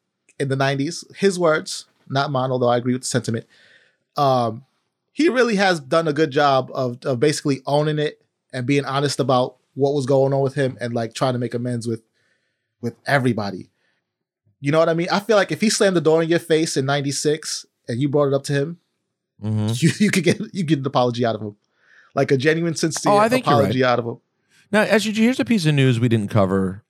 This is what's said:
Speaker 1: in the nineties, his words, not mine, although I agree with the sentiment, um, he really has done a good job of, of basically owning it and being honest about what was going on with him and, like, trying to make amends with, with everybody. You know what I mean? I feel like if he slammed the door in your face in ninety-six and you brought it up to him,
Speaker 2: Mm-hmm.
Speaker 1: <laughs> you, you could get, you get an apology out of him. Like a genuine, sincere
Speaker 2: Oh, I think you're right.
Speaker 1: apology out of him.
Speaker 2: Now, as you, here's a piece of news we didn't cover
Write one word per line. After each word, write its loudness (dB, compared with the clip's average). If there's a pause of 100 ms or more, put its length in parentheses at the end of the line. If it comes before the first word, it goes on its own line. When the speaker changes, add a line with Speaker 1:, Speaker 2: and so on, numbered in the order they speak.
(380)
Speaker 1:
in -4
the -2
nineties, -2 (120)
his 0
words, -2 (220)
not -2
mine, -2
although 2
I 4
agree -2
with -4
the -10
sentiment, -4 (680)
um, 0 (480)
he 2
really 2
has 2
done 0
a -2
good 0
job 2
of, -4
of -2
basically 0
owning 0
it -4 (300)
and -6
being 2
honest -2
about 2 (180)
what 0
was -2
going 4
on 0
with -2
him -2
and, -6
like, -4
trying 0
to -2
make -4
amends -4
with, -4 (760)
with -8 (120)
everybody. -2 (880)
You -2
know 4
what 4
I 0
mean? -2
I 0
feel 0
like 2
if -6
he 2
slammed 2
the 4
door 2
in -2
your 2
face 0
in -2
ninety-six -4 (220)
and -4
you 0
brought 2
it 0
up -2
to -6
him, -4 (640)
Speaker 2:
Mm-hmm. -2
Speaker 1:
<laughs> - (120)
you, 6
you 2
could -2
get, 0 (140)
you -4
get 0
an -6
apology 0
out -2
of -8
him. -12 (580)
Like 0
a 4
genuine, 0
sincere -2
Speaker 2:
Oh, 4
I 4
think 0
you're 2
right. 4
Speaker 1:
apology 0
out 2
of -4
him. -8 (560)
Speaker 2:
Now, 4
as 2
you, -4
here's 2
a 0
piece 0
of 2
news 4
we 2
didn't 0
cover 0